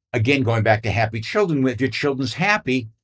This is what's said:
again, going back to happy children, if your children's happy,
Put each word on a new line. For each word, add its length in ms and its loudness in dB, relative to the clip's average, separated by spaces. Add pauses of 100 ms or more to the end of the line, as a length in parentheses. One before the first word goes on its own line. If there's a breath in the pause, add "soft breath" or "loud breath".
(120)
again, 300 2
going 200 2
back 200 2
to 80 -4
happy 300 0
children, 480 0
if 120 -2
your 80 2
children's 460 -2
happy, 540 0 (160)